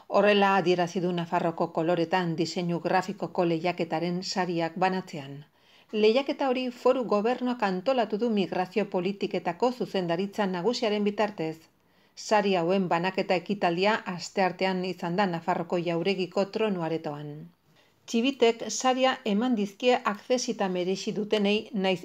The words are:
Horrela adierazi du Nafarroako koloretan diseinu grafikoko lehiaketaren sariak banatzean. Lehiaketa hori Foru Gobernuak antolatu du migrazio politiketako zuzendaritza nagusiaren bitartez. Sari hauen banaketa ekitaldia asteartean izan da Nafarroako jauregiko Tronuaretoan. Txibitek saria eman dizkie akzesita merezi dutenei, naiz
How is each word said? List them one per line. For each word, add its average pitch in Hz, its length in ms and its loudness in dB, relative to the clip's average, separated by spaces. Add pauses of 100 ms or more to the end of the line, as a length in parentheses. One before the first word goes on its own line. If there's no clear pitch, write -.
Horrela 202 500 4
adierazi 180 440 2
du 175 120 0
Nafarroako 175 600 -2
koloretan 170 640 0
diseinu 170 440 -2
grafikoko 180 640 0
lehiaketaren 175 800 -2
sariak 170 540 -2
banatzean. 180 600 -4 (560)
Lehiaketa 247 560 2
hori 254 220 0
Foru 254 340 2
Gobernuak 240 580 0
antolatu 202 560 0
du 240 120 0
migrazio 185 600 0
politiketako 185 840 -2
zuzendaritza 196 720 -2
nagusiaren 208 580 0
bitartez. 202 520 -2 (640)
Sari 202 380 2
hauen 180 320 2
banaketa 185 460 0
ekitaldia 185 600 0 (120)
asteartean 185 800 -2
izan 175 320 -4
da 202 100 2
Nafarroako 175 520 -2
jauregiko 180 680 0
Tronuaretoan. 160 880 -4 (760)
Txibitek 233 580 2
saria 254 440 2 (140)
eman 220 300 2
dizkie 233 500 2
akzesita 214 640 -2
merezi 185 460 -2
dutenei, 208 440 2 (140)
naiz 190 320 0